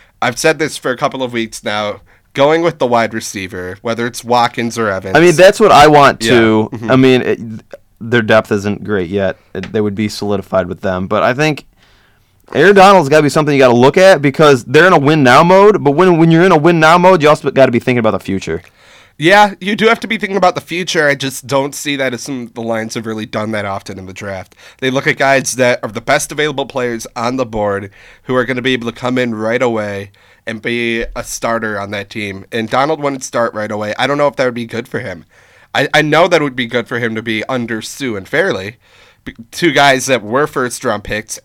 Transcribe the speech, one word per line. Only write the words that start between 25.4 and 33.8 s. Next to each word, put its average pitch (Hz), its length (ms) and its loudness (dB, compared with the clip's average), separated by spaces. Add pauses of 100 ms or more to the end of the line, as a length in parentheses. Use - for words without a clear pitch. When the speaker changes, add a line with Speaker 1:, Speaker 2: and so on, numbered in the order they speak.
Speaker 1:
that 123 260 2
are 120 80 -10
the 107 100 -10
best 147 320 -2
available 147 320 -4
players 120 500 -8
on 123 220 -6
the 131 80 -4
board 101 480 -6 (300)
who 127 120 -6
are 127 120 0
gonna 127 160 -6
be 131 100 -2
able 117 180 -4
to - 80 -16
come 127 200 -4
in 120 160 -4
right 110 260 -4
away 104 500 -6 (360)
and 110 160 -12
be 117 420 -4 (100)
a 120 80 -10
starter 113 560 -6
on 98 120 -8
that 101 180 -10
team. 98 420 -12
And 113 200 -6
Donald 147 320 0
wouldn't 139 200 -6
start 117 300 -4
right 107 180 -8
away. 107 280 -6